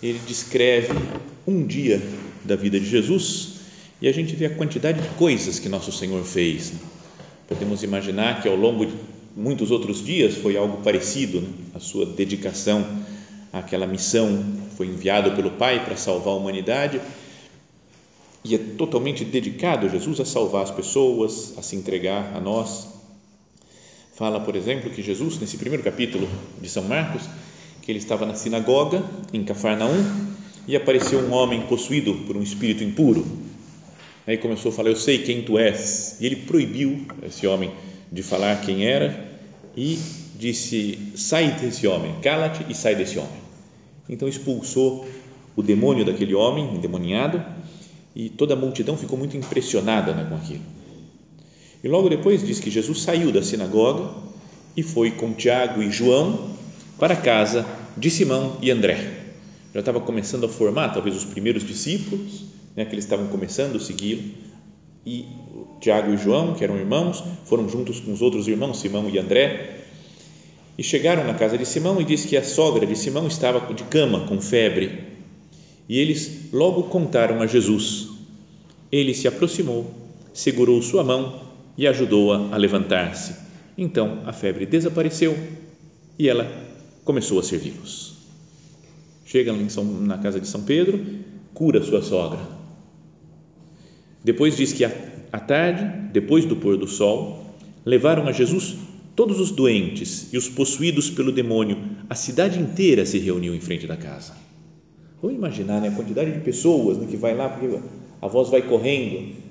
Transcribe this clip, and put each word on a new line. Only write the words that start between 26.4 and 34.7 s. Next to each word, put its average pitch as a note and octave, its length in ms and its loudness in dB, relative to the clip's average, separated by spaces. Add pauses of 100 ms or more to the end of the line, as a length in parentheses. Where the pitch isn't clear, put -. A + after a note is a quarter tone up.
de F2+ 120 -12
São F#2+ 140 -4
Marcos, C#3+ 440 -2 (540)
que A2 100 -6
ele G#2+ 60 -2
estava G#2 260 -2
na G#2 100 -4
sinagoga, C3 680 2 (260)
em G#2+ 140 -2
Cafarnaum, A2+ 880 0 (340)
e C3+ 80 -2
apareceu C3 460 4
um B2 140 0
homem A#2+ 320 4
possuído A#2+ 480 0 (120)
por G2+ 80 -4
um G#2 80 -2
espírito G#2 400 -2
impuro. G#2 440 4 (1000)
Aí A2 120 0
começou A2+ 340 -2